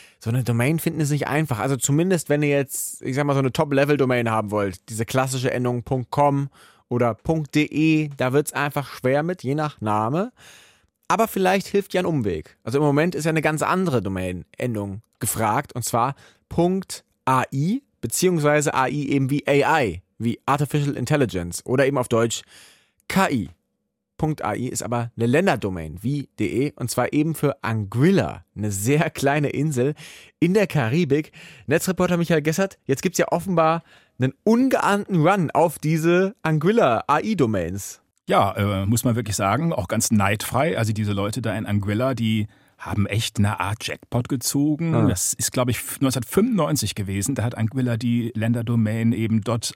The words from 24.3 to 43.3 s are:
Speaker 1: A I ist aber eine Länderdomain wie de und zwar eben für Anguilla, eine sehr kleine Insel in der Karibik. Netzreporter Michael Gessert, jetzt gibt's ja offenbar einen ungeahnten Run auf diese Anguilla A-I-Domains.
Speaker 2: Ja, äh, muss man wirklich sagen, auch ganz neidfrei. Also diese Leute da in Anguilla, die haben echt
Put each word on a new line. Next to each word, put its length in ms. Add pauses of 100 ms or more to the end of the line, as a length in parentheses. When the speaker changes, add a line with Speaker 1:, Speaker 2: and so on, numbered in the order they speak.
Speaker 1:
A 120
I 140
ist 140
aber 340
eine 100
Länderdomain 720
wie 380
de 380
und 140
zwar 220
eben 220
für 280
Anguilla, 840 (120)
eine 140
sehr 400
kleine 400
Insel 440 (460)
in 140
der 120
Karibik. 680 (340)
Netzreporter 500
Michael 240
Gessert, 460
jetzt 160
gibt's 160
ja 100
offenbar 540 (360)
einen 140 (100)
ungeahnten 840
Run 240
auf 280
diese 640
Anguilla 640
A-I-Domains. 920 (260)
Speaker 2:
Ja, 260
äh, 340
muss 180
man 120
wirklich 200
sagen, 380
auch 140
ganz 220
neidfrei. 680
Also 160
diese 180
Leute 300
da 120
in 120
Anguilla, 480
die 320 (320)
haben 280
echt 320